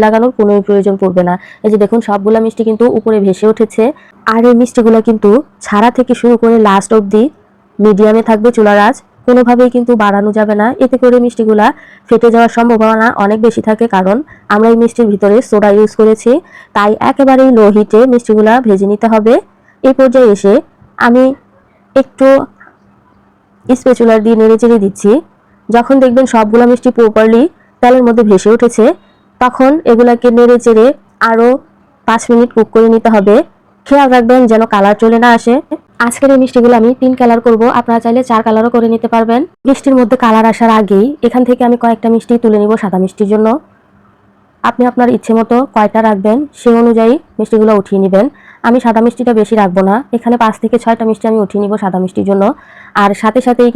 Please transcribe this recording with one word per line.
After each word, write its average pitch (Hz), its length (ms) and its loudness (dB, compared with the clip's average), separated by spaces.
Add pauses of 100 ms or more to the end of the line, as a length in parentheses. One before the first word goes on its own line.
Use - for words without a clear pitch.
লাগানোর 220 360 0
কোনোই 208 280 0
প্রয়োজন 202 340 -2
পড়বে 185 280 -2
না। 180 60 -2 (280)
এই 220 100 -2
যে 220 100 2
দেখুন 226 260 0
সবগুলা 208 320 -2
মিষ্টি 226 280 -4
কিন্তু 220 160 -2 (140)
উপরে 220 260 -2
ভেসে 196 280 -2
উঠেছে, 220 320 -2 (420)
আর 226 220 0
এই 240 120 4
মিষ্টিগুলো 233 380 0 (100)
কিন্তু 214 220 0 (340)
ছাড়া 214 260 0
থেকে 247 240 -2
শুরু 240 280 0
করে 226 140 2 (120)
লাস্ট 196 280 -2
অবধি 214 280 0 (540)
মিডিয়ামে 214 500 2
থাকবে 220 280 0
চুলার 208 300 2
আঁচ, 262 100 -2 (280)
কোনোভাবেই 247 500 2
কিন্তু 240 180 -2 (100)
বাড়ানো 202 360 0
যাবে 214 220 -2
না, 214 60 0 (180)
এতে 254 180 -2
করে 247 220 2
মিষ্টিগুলা 220 420 0 (400)
ফেটে 233 280 0
যাওয়ার 233 220 2
সম্ভাবনা 226 500 0 (180)
অনেক 208 220 -2
বেশি 220 220 -2
থাকে, 214 160 -2 (100)
কারণ 196 220 0 (380)
আমরা 220 180 0
এই 233 100 2
মিষ্টির 233 300 0
ভিতরে 202 240 0 (120)
সোডা 208 280 0
ইউজ 214 240 0
করেছি, 220 300 0 (460)
তাই 208 140 0 (200)
একেবারেই 262 460 2
লো 214 80 4 (120)
হিটে 214 240 2 (120)
মিষ্টিগুলা 214 400 0 (140)
ভেজে 196 200 0
নিতে 208 260 -2
হবে। 220 220 2 (500)
এই 262 120 2
পর্যায়ে 254 360 2
এসে 196 200 0 (460)
আমি 240 260 2 (720)
একটু 269 300 0 (1400)
স্প্যাচুলা 240 480 -2 (100)
দিয়ে 226 160 0
নেড়ে 220 220 2
চেড়ে 233 220 2
দিচ্ছি। 202 280 -2 (560)
যখন 240 340 0
দেখবেন 254 240 2
সবগুলা 226 400 0
মিষ্টি 247 300 0
প্রপারলি 220 460 2 (400)
তেলের 254 240 2
মধ্যে 233 240 2
ভেসে 196 240 2
উঠেছে, 233 300 0 (560)
তখন 254 300 0 (200)
এগুলাকে 240 380 2 (100)
নেড়ে 240 260 4
চেড়ে 226 220 2 (440)
আরও 226 180 0 (600)
পাঁচ 226 220 -2
মিনিট 240 220 2
কুক 214 220 0
করে 226 200 2
নিতে 226 200 0
হবে। 202 200 0 (520)
খেয়াল 277 280 2
রাখবেন 247 260 2 (100)
যেন 220 120 2 (100)
কালার 202 300 0
চলে 226 220 2
না 247 120 2
আসে। 233 180 -2 (520)
আজকের 269 280 0
এই 262 80 4
মিষ্টিগুলো 240 380 2
আমি 233 100 2 (100)
তিন 254 200 0
কালার 233 260 0
করব, 226 160 2 (160)
আপনারা 233 260 -2
চাইলে 233 160 -2 (100)
চার 220 160 0
কালারও 220 280 0
করে 226 200 0
নিতে 226 200 -6
পারবেন। 226 260 0 (260)
মিষ্টির 269 320 0
মধ্যে 247 260 0
কালার 220 280 2
আসার 226 180 0 (100)
আগেই 202 260 0 (200)
এখান 247 220 -2
থেকে 247 160 -2
আমি 240 180 0
কয়েকটা 233 320 -2
মিষ্টি 226 280 -2
তুলে 214 200 0
নিব 208 100 -2 (100)
সাদা 185 220 -4
মিষ্টির 196 280 -6
জন্য। 214 160 0 (1160)
আপনি 240 260 -4
আপনার 240 260 -2
ইচ্ছে - 180 -6
মতো 226 220 -2 (180)
কয়টা 214 280 0
রাখবেন 214 360 -2 (220)
সেই 233 220 2
অনুযায়ী 226 300 2 (240)
মিষ্টিগুলো 214 440 0
উঠিয়ে 196 240 -4
নেবেন। 190 220 0 (400)
আমি 240 180 0
সাদা 226 200 0
মিষ্টিটা 240 360 -2
বেশি 208 160 -2
রাখবো 190 320 -2
না, 202 60 0 (220)
এখানে 240 260 -4
পাঁচ 220 200 0
থেকে 233 160 -2
ছয়টা 226 300 -4
মিষ্টি 220 200 -6
আমি 220 160 -2
উঠিয়ে 202 180 -6
নিব 202 100 -6 (100)
সাদা 180 200 -4
মিষ্টির 190 280 -6
জন্য। 196 140 0 (580)
আর 202 120 0
সাথে 226 260 -2
সাথেই 240 360 0